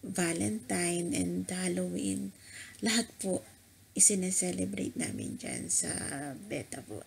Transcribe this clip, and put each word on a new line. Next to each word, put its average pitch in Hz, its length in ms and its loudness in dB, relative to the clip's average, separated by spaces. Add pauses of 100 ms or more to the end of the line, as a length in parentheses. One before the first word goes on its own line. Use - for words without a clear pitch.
Valentine 175 1040 0
and 180 400 2
Halloween. 185 800 0 (480)
Lahat 220 400 2
po, 190 240 0 (480)
isine-celebrate 190 1040 4
namin - 400 -4
dyan - 320 -6
sa - 240 2 (560)
Betavot. - 600 -6